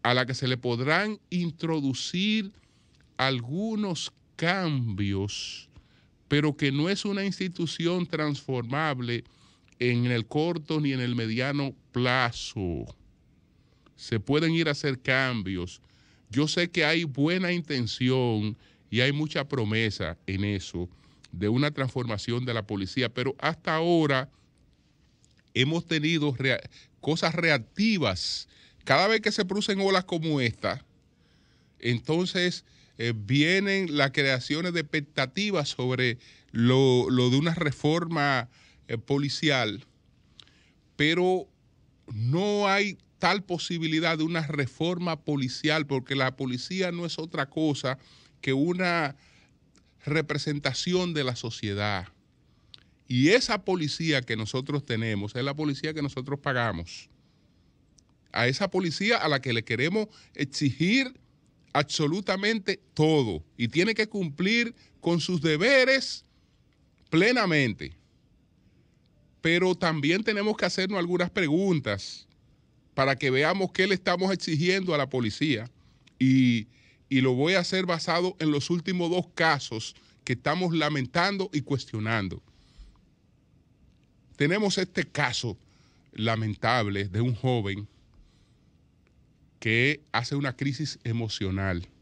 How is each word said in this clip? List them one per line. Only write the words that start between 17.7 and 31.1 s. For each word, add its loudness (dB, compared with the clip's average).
y 0
hay 4
mucha -2
promesa -2
en -2
eso, -4
de -2
una 2
transformación -4
de -4
la -4
policía, -2
pero -2
hasta -2
ahora 4
hemos 0
tenido 0
rea-, 0
cosas 0
reactivas. 0
Cada 6
vez 2
que 0
se -2
producen -2
olas 2
como 0
esta, -2